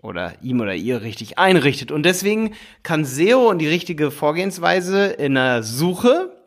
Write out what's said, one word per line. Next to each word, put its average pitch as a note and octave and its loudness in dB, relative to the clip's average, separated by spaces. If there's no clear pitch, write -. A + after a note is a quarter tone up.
oder F2 -8
ihm B2+ -2
oder G2+ -2
ihr G#2+ -4
richtig G#2+ -10
einrichtet. C#3+ 2
Und D3+ -2
deswegen G3 0
kann D#3 -2
seo G3 4
und F#3+ 2
die D#3 0
richtige D#3+ -2
Vorgehensweise F3+ 0
in C#3+ -2
der B2+ 2
Suche F3 0